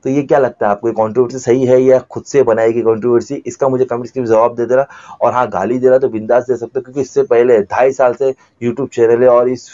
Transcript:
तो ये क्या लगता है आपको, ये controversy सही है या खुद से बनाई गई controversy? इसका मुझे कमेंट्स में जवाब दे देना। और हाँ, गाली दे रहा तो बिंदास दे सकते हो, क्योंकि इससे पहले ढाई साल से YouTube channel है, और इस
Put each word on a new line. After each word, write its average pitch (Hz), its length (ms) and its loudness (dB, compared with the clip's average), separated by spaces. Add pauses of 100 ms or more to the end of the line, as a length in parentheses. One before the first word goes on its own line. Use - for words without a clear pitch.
तो 135 60 -2
ये 139 120 0
क्या 143 160 0
लगता 120 280 -2
है 101 60 2
आपको, 110 160 -4
ये 110 60 -4
controversy 117 440 -2
सही 127 280 0
है 127 160 4
या 131 160 4
खुद - 260 -8
से 139 180 0
बनाई 113 300 2
गई 117 80 -2
controversy? 113 540 0
इसका 135 340 -4
मुझे 127 160 0
कमेंट्स 120 320 -8
में 127 80 -4
जवाब 113 300 2
दे 117 120 -4
देना। 127 200 0 (340)
और 117 120 0
हाँ, 123 160 0
गाली 104 300 -4
दे 127 100 2
रहा 127 100 4
तो 131 100 0
बिंदास 113 360 -2
दे 123 120 -2
सकते 117 220 -8
हो, 127 40 -8
क्योंकि 127 180 -10
इससे 135 220 -2
पहले 120 380 2
ढाई 123 320 -2
साल 131 220 0
से 135 200 -2 (280)
YouTube 120 260 -4
channel 117 340 2
है, 127 60 6
और 123 200 4
इस 127 260 -8